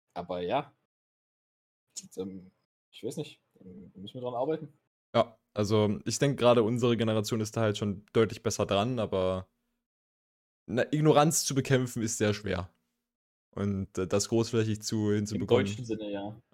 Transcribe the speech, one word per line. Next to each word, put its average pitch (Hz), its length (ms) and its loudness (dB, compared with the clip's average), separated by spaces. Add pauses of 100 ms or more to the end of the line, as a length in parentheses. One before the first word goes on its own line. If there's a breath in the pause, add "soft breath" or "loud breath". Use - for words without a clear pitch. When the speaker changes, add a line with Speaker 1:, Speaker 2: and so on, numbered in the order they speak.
(120)
Speaker 1:
aber 90 280 -8
ja. 117 340 -4 (1200)
Und, - 180 -20
ähm, 185 340 -12 (400)
ich - 120 -20
weiß - 140 -8
nicht, - 240 -10 (140)
da - 440 -20
müssen 95 160 -16
wir 127 60 -12
dran 123 140 -6
arbeiten. 151 360 -4 (440)
Speaker 2:
Ja, - 220 0 (160)
also 104 520 2
ich 110 120 -4
denk 143 220 0
gerade 120 240 6
unsere 120 340 2
Generation 110 420 0
ist 107 160 -4
da 117 60 0
halt 107 160 2
schon 101 360 -4
deutlich 110 280 2
besser 107 240 -2
dran, 107 320 0
aber 92 500 -2 (1200)
na, 113 240 0
Ignoranz 151 540 4
zu - 80 -4
bekämpfen 131 480 0
ist 110 160 -4
sehr 107 160 2
schwer. 92 360 -6 (840)
Und, 98 440 -4
äh, 95 80 0
das 101 220 0
großflächig 110 520 0
zu, 107 300 -2
Speaker 1:
Im 104 60 2
Speaker 2:
hinzubekommen. 104 480 2
Speaker 1:
deutschen 104 200 -6
Sinne, 107 260 -6
ja. 101 300 -10 (120)